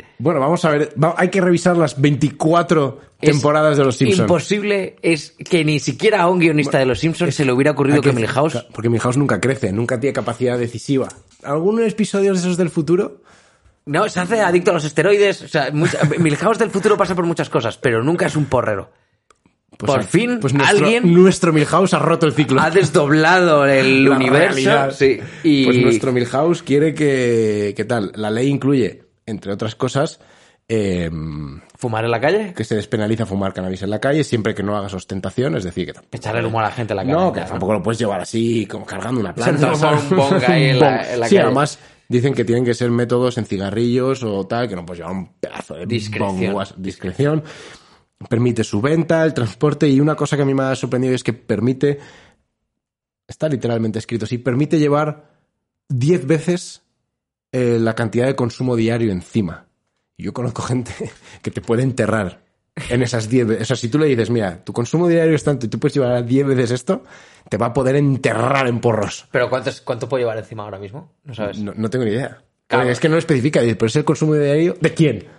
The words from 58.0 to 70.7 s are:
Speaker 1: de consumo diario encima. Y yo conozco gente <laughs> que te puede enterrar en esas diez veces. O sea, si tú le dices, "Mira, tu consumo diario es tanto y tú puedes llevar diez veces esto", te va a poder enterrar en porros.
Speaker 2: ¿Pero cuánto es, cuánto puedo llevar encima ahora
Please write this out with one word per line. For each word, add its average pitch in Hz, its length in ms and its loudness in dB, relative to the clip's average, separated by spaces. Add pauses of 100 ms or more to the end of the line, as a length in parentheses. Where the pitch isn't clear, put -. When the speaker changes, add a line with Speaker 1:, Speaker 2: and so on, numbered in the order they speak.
Speaker 1:
de 135 80 -2
consumo 127 400 -2
diario 113 360 0
encima. 90 540 -4 (520)
Y 85 60 -14
yo 98 100 -8
conozco 120 280 -6
gente 123 300 -4 (300)
<laughs> - 200 -20
que - 100 -8
te - 100 -10
puede 117 220 0
enterrar 110 580 -2 (480)
en 123 140 2
esas 113 260 -4
diez 123 180 2
veces. 107 160 -2
O - 20 -4
sea, 127 100 -2
si 117 140 -4
tú 147 100 0
le 156 80 2
dices, 113 220 2
"Mira, 101 340 -2
tu 101 100 -12
consumo 160 340 0
diario 165 280 4
es 139 80 -2
tanto 131 220 -2
y 107 40 -6
tú 117 100 -6
puedes 147 160 0
llevar 123 300 0
diez 135 200 2
veces 127 260 2
esto", 190 320 -4 (460)
te 107 80 -2
va 117 100 0
a 113 60 -6
poder 131 220 2
enterrar 131 720 0
en 120 120 -2
porros. - 520 -2
Speaker 2:
¿Pero 123 180 0
cuánto 127 200 -4
es, - 120 -8
cuánto 123 260 -8
puedo 127 140 -2
llevar 113 160 -2
encima 107 260 -12
ahora 104 160 -14